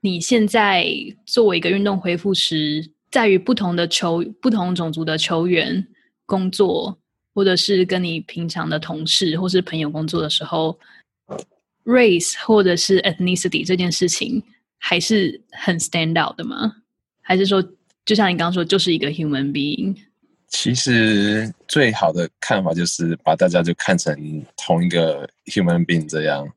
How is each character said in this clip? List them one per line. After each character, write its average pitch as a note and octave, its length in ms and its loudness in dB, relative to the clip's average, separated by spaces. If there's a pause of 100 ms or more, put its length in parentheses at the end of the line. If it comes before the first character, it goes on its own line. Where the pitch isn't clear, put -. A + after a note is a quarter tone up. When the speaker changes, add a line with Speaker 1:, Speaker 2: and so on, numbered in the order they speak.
Speaker 1:
你 F3+ 180 -2
现 G#3+ 280 2
在 G3+ 400 2 (380)
作 A#3 200 2
为 F3+ 120 4
一 - 20 0
个 E3+ 100 -2
运 G3 140 0
动 G3+ 140 0
恢 F3+ 180 -2
复 F#3+ 180 -2
师， D#3 580 -2 (200)
在 A#3 160 2
与 F#3+ 100 6
不 G#3+ 160 0
同 F3+ 220 -2
的 E3+ 120 0
球-， E3+ 360 -2 (180)
不 C4 80 0
同 F3+ 260 0
种 E3 160 -4
族 D#3+ 140 -4
的 D#3+ 120 -2
球 E3 300 -2
员 F3+ 400 0 (380)
工 F#3+ 240 -2
作， F#3 500 0 (340)
或 G3 100 0
者 F#3 120 4
是 F#3 300 2
跟 F#3 180 -2
你 E3 160 -4
平 E3+ 300 -8
常 D#3+ 200 -6
的 D#3 100 -2
同 D#3+ 260 -8
事 D#3+ 340 0
或 F#3 100 -2
是 F3+ 120 2
朋 E3 160 -8
友 D3+ 120 -4
工 D#3 180 -4
作 E3 140 -2
的 D3+ 80 -4
时 - 140 -2
候， D#3+ 360 -4 (1040)
race A3+ 580 4
或 G#3+ 200 6
者 F3+ 120 4
是 F#3 260 2
ethnicity F3+ 640 -2
这 F#3 100 2
件 F3+ 160 -2
事 F3 180 0
情 - 340 -4 (360)
还 F3 200 0
是 F#3+ 400 0 (120)
很 E3+ 280 -4
stand E3 400 -2
out - 160 -2
的 - 80 -10
吗？ - 340 -6 (440)
还 F#3 160 0
是 G3 80 4
说， F#3+ 180 2 (400)
就 G#3+ 120 2
像 G3+ 140 4
你 F3 60 0
刚 E3 100 -2
刚 F3 80 -2
说， F3 120 0
就 G3 140 2
是 F3+ 140 2
一 D#3 40 2
个 C#3+ 120 -2
human D3 420 -2
being？ D3 440 -4 (520)
Speaker 2:
其 - 260 -2
实 A2 800 2 (140)
最 B2+ 260 4
好 E2 180 0
的 E2+ 160 -2 (120)
看 G2+ 220 0
法 E2+ 120 -2
就 F2 140 0
是 E2 300 -2
把 D#2+ 180 2
大 F#2 120 4
家 F2 140 2
就 E2+ 140 0
看 - 220 0
成 D2+ 460 -6 (140)
同 - 260 0
一 F2+ 60 2
个 D#2+ 400 0 (160)
human E2+ 400 2
being D#2+ 240 -2
这 D#2 140 -4
样。 D2 340 -2